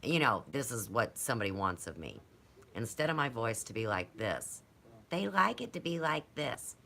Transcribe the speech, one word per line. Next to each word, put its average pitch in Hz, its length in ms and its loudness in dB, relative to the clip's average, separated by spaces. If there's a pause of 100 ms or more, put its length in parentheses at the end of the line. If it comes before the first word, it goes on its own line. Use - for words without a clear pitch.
You 160 160 4
know, 120 320 6
this 123 220 -2
is 110 180 -4
what 110 260 2
somebody 107 360 0
wants 95 340 0
of 78 100 -8
me. 76 240 -10 (540)
Instead 117 360 -2
of 160 60 2
my 147 120 2
voice 113 360 0
to - 80 -10
be 113 140 -2
like 95 300 0
this, 90 460 -4 (480)
they 190 180 0
like 196 320 2
it 240 140 -6
to 175 60 -4
be 170 200 -2
like 156 240 0 (100)
this. - 520 -4